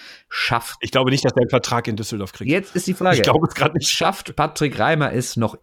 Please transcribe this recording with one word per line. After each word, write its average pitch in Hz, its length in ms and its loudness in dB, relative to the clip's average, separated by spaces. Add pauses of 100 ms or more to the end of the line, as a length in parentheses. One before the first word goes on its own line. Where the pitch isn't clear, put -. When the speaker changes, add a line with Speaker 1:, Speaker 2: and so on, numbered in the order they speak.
(300)
Speaker 1:
Schafft - 520 -4
Speaker 2:
Ich 113 100 -6
glaube 131 180 2
nicht, 139 160 2
dass 123 60 4
er 127 100 2
einen 120 80 2
Vertrag 120 380 0
in 110 80 -2
Düsseldorf 101 380 -6
kriegt. 113 180 -4
Speaker 1:
Jetzt 190 240 -2
ist 180 100 -4
die 185 80 -2
Frage, 180 220 2
Speaker 2:
Ich 113 80 4
glaube 156 240 4
es - 80 -4
grad 147 180 2
nicht. - 160 -2
Speaker 1:
schafft - 460 -2
Patrick 151 420 -2
Reimer 139 340 2
es, 123 260 -2
noch 113 240 -2